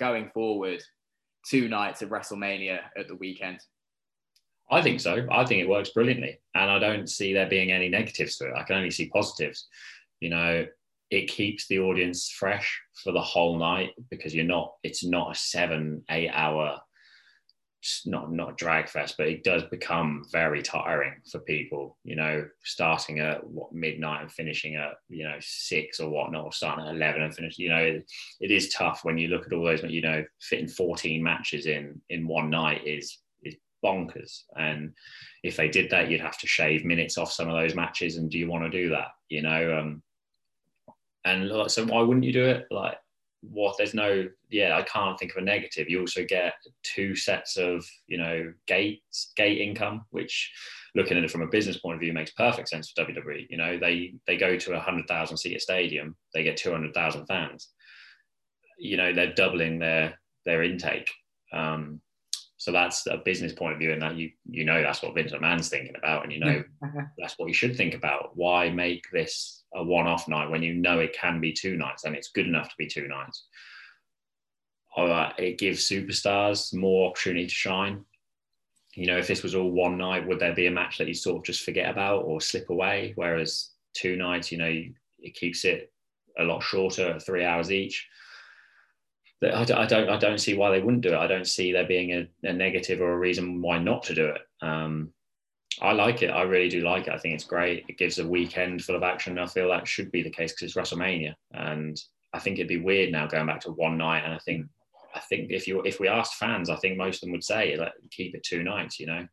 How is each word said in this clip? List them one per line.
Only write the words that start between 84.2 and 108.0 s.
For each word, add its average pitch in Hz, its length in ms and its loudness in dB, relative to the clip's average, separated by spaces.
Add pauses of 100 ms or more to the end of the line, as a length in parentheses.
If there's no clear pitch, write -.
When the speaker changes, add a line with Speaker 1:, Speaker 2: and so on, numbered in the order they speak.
Speaker 2:
you 85 60 -4
know, 82 160 0 (460)
it - 160 -18
keeps 87 320 -2
it - 260 0 (460)
a 85 60 2
lot 85 180 2
shorter, 92 580 0
three 90 240 0
hours 85 260 2
each. - 380 -2 (1300)
That 90 120 4
I 117 100 2
d-, 120 100 4
I 110 100 4
don't, 110 240 6
I 104 80 4
don't 107 240 4
see 101 140 2
why 101 160 6
they 95 100 6
wouldn't 117 220 4
do 90 100 4
it. 80 60 4
I 82 80 4
don't 92 200 2
see 90 260 2
there 90 140 4
being 90 280 2
a, 87 120 -2 (180)
a 92 100 0
negative 92 480 0
or 87 100 4
a 87 60 2
reason 90 420 0
why 87 180 2
not 113 260 2
to 85 100 -4
do 78 140 4
it. 73 120 -4 (220)
Um, 78 480 -2 (720)
I 101 100 6
like 110 300 4
it. 87 80 6
I 87 140 2
really 90 260 4
do 87 100 0
like 87 260 2
it. 80 60 -4
I 80 60 -4
think 82 160 -4
it's 76 100 -6
great. 87 420 0
It - 120 -10
gives 87 200 0
a 85 80 0
weekend 87 560 0
full 90 140 0
of 85 60 -2
action. 90 360 -2
I 90 60 0
feel 90 240 2
that 87 180 2
should - 240 -4
be 87 120 0
the 80 80 -8
case 82 240 -4
'cause - 80 -10
it's 87 120 -8
WrestleMania. 85 600 -2 (180)
And 76 480 -6 (320)
I 82 60 -6
think 95 180 -2
it'd 87 100 -2
be 87 120 0
weird 95 340 4
now 78 140 0
going 78 200 0
back 78 140 -2
to 82 120 -8
one 80 260 0
night. 80 260 2
And 80 80 -4
I 80 60 -6
think, 80 300 -4 (460)
I - 60 -10
think - 300 -4
if 92 180 -4
you, 95 140 0
if 95 180 -2
we 95 80 4
asked 113 280 2
fans, 104 340 0
I 78 60 0
think 95 200 0
most 95 200 -2
of - 60 -10
them 90 100 -8
would 85 120 -4
say, 104 320 0
like, 82 160 -2 (180)